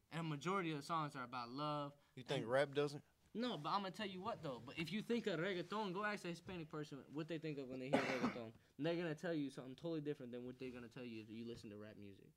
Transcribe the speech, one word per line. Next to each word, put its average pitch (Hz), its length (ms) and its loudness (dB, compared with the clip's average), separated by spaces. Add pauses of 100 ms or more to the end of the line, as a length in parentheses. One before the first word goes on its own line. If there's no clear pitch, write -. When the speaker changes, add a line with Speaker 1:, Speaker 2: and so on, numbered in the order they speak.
(120)
Speaker 1:
And 160 100 -2
a - 20 0
majority 160 480 2
of 151 60 0
the 139 60 -6
songs 156 320 0
are 131 80 -4
about 120 260 -4
love. 143 420 0 (240)
Speaker 2:
You 127 80 -10
think 131 200 2
Speaker 1:
And 110 80 0
Speaker 2:
rap 139 220 8
doesn't? 143 280 4 (320)
Speaker 1:
No, 220 240 2
but 151 120 -2
I'm 180 100 6
gonna 196 120 -2
tell 220 160 -2
you 190 140 -4
what, 190 220 -2
though. 127 220 -2
But 139 120 -8
if 160 140 0
you 208 100 2
think 233 240 4
of 175 140 4
reggaeton, 185 540 2
go 202 100 0
ask 185 220 0
a - 20 0
Hispanic 170 420 -4
person 151 280 -4 (160)
what 156 160 0
they 165 80 0
think 151 220 0
of 131 100 -4
when 131 100 -2
they 127 80 -2
hear 143 140 8
reggaeton. 127 500 0 (260)
And 139 80 2
they're 170 100 6
gonna 165 200 0
tell 170 180 0
you 143 160 2
something 131 240 -8
totally 156 280 -2
different 143 320 -2
than 123 120 -4
what 127 140 -6
they're 131 100 -4
gonna 120 240 -8
tell 131 120 -6
you 113 160 -6
if 107 80 -12
you 117 180 -6
listen 117 220 -6
to 104 80 -8
rap 107 220 -10
music. 101 380 -14